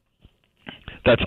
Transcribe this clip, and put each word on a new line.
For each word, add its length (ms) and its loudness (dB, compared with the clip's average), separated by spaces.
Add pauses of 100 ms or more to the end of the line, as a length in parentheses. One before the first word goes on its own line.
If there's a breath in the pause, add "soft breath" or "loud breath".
(1040 loud breath)
That's 220 4